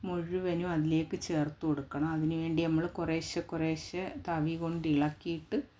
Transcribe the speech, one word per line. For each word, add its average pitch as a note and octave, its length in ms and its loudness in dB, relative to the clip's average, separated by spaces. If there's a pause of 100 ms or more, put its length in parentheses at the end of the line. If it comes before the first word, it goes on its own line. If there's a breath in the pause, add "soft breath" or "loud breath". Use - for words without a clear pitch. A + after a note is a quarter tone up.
മുഴുവനും F3+ 640 0
അതിലേക്ക് D#3+ 500 2
ചേർത്ത് D3+ 460 -2
കൊടുക്കണം. D3 420 0
അതിനുവേണ്ടി D#3+ 540 2
നമ്മൾ E3 240 2
കുറേശ്ശെ E3 540 -2
കുറേശ്ശെ D#3+ 640 -2 (240)
തവി E3 280 2
കൊണ്ട് E3 320 -2
ഇളക്കിയിട്ട് D#3 720 0 (200)